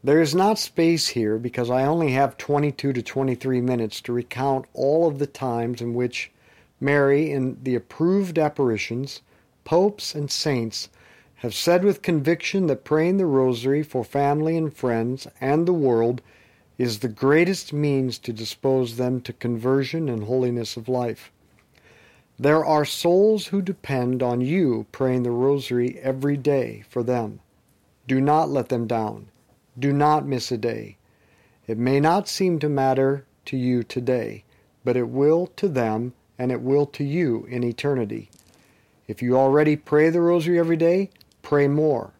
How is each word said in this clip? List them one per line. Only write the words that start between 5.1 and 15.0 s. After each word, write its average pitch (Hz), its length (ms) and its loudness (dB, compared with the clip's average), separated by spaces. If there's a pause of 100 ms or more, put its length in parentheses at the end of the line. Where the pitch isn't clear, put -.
the 143 80 -2
times 120 540 -4
in 120 140 -6
which 123 360 -4 (480)
Mary, 143 520 2
in 131 320 -4
the 127 120 -2
approved 175 640 -2
apparitions, 131 840 -2 (420)
popes, 196 500 0
and 147 160 -6
saints, 120 600 -4 (460)
have 117 180 -8
said 175 280 2
with 196 200 2
conviction 170 640 0
that 135 180 -2
praying 165 320 2
the 190 80 2
rosary 135 580 2
for 131 220 -4
family 151 540 0
and 156 180 -4
friends 120 500 -2 (140)